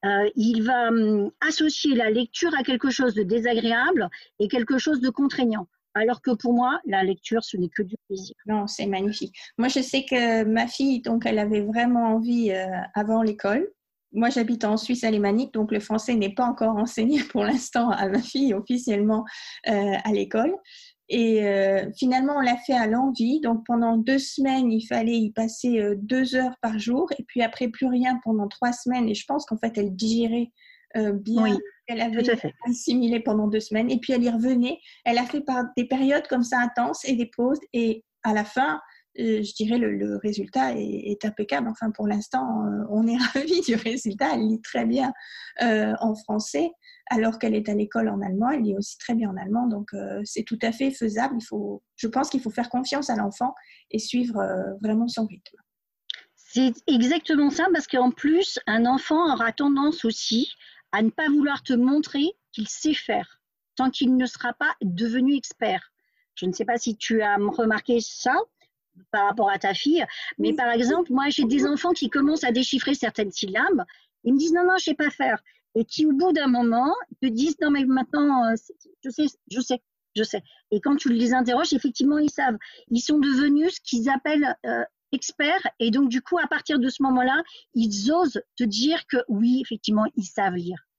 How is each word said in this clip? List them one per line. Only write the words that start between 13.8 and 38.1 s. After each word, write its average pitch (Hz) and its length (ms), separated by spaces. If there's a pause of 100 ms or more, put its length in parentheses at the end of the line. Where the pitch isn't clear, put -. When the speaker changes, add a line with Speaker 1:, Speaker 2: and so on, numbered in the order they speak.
Speaker 2:
Moi, 226 160
j'habite 233 340
en 214 140
Suisse 240 260
alémanique, 220 500
donc 214 200
le 208 80
français 220 340
n'est 202 180
pas 247 120
encore 226 320
enseigné 233 460
<laughs> - 60
pour 202 140
l'instant 240 460
à 196 180
ma 196 140
fille 262 320
officiellement, 214 720 (420)
euh, 202 340
à 214 120
l'école. 220 420 (580)
Et, 226 320
euh, 196 540
finalement, 262 380
on - 20
l'a 247 160
fait 254 180
à 233 140
l'envie. 247 540
Donc, 226 240
pendant 233 320
deux 247 200
semaines, 269 540
il 220 160
fallait 233 300
y 220 160
passer, 226 480
euh, 208 160
deux 254 380
heures 254 260
par 220 180
jour. 247 400
Et - 40
puis - 180
après, 233 260
plus 247 200
rien 247 360
pendant 214 240
trois 240 240
semaines. 240 380
Et 214 40
je 208 120
pense 294 200
qu'en 220 120
fait, 226 200
elle 202 160
digérait, 226 600 (420)
euh, 214 160
bien 214 320
Speaker 1:
Oui, 214 80
Speaker 2:
ce 196 60 (280)
qu'elle 233 140
avait 233 240
Speaker 1:
tout 247 80
à 226 60
fait. - 160 (120)
Speaker 2:
assimilé 240 540
pendant 214 280
deux 214 120
semaines. 220 320
Et 240 80
puis, 262 140
elle 240 100
y 240 60
revenait. 247 500 (240)
Elle 240 140
a 247 80
fait 285 160
par 254 240 (100)
des 247 100
périodes 269 420
comme 247 160
ça 247 160
intenses 240 440
et 262 140
des 233 80
pauses. 254 340 (140)
Et 226 320 (180)